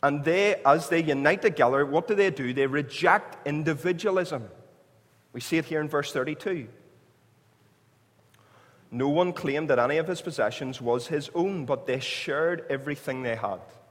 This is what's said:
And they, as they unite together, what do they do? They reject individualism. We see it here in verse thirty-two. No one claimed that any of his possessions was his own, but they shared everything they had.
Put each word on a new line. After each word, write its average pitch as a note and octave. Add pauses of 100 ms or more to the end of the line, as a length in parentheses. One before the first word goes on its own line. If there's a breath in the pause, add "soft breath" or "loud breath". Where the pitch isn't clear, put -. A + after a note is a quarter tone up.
And C#3+
they, F#3
as D#3
they E3+
unite D3+
together, C#3+
what D3+
do G#3+
they G3
do? C3+
They C3+
reject C#3+
individualism. D#3+ (840)
We A#2+
see -
it D#3+
here D#3
in D3+
verse C#3+
thirty-two. D3 (2250 soft breath)
No B2+
one F3
claimed D3
that B2
any C3+
of D#3+
his F3+
possessions C3
was A#2+
his D3
own, F3
but C3
they B2+
shared D#3+
everything C3+
they A#2
had. G2+ (320)